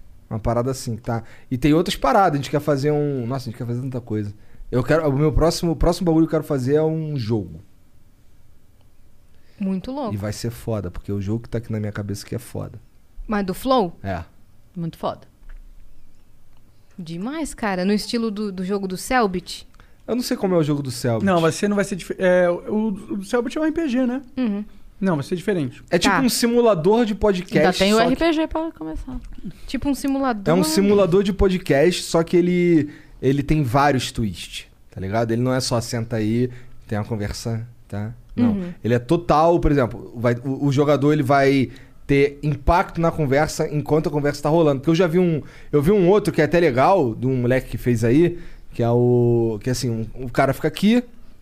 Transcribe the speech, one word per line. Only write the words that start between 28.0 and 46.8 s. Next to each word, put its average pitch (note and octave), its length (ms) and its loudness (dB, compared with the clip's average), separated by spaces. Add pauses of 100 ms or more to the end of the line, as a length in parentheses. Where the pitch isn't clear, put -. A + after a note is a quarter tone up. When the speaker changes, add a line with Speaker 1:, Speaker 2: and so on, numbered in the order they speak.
Speaker 1:
que A#3 60 2
Speaker 3:
R C4 60 2
P E4 180 2
G D#4 140 0
pra D#4+ 240 -4
começar. D#4 460 -10 (500)
Speaker 2:
Tipo C#4 220 -4
um C4+ 60 0
simulador. B3+ 580 0
Speaker 1:
É F3 40 4
um F#3 60 4
simulador G3 600 4
de G3 100 0
podcast, F3+ 680 2
só E3 200 2
que E3+ 140 2
ele, F3 540 4 (300)
ele C#3 200 2
tem D#3 220 2
vários C#3 480 2
twists, - 560 -8 (240)
tá - 100 -10
ligado? A2 300 0
Ele A2+ 100 0
não B2+ 120 0
é B2+ 60 0
só B2 220 -2
senta A#2 360 -6
aí, A#2 320 0 (380)
tem G#2+ 100 -4
uma G#2 80 -2
conversa, A2+ 600 -6 (200)
tá? G#2+ 260 -8 (220)
Não. B3 160 2
Speaker 2:
Uhum. F3+ 220 -4 (100)
Speaker 1:
Ele A2+ 100 2
é A#2+ 60 2
total, E3 600 2
por D#3 120 2
exemplo, B2+ 440 -2
vai, A#2+ 200 0 (100)
o, C3+ 220 -2
o C#3+ 40 2
jogador C#3+ 420 4
ele D3+ 100 0
vai C#3 480 4 (340)
ter C#3+ 380 2
impacto E3 580 0
na E3 80 4
conversa D3+ 580 0
enquanto D3 400 0
a D3+ 40 -4
conversa C#3+ 320 -2
tá D3+ 60 2
rolando. D3 320 4
Porque E3 100 0
eu E3 40 4
já F3+ 120 4
vi D#3+ 100 2
um, E3+ 240 2 (300)
eu D3 100 4
vi D3+ 100 4
um G3 160 4
outro G3+ 240 4
que E3 100 2
é D3+ 40 6
até D#3 140 4
legal, C#3+ 560 4